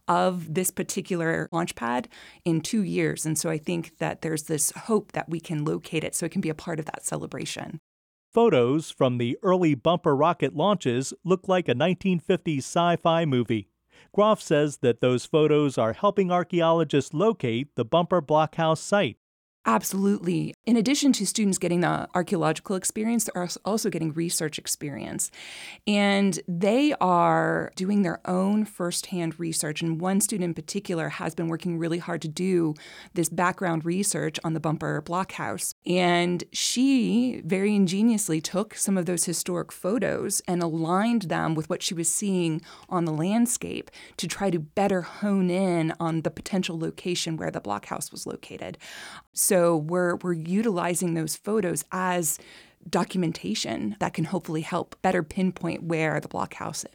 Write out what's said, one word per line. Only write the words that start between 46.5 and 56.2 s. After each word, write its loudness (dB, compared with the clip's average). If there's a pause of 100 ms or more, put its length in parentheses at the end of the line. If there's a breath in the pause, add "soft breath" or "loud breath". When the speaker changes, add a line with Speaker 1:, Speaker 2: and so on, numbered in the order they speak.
Speaker 1:
location -4
where -4
the -6
blockhouse -8
was -14
located. -12 (540 loud breath)
So 4
we're, 0
we're -4
utilizing 0
those -2
photos -2
as 0 (520 loud breath)
documentation -2
that -2
can -2
hopefully -4
help -6
better 2
pinpoint -4
where 0
the -6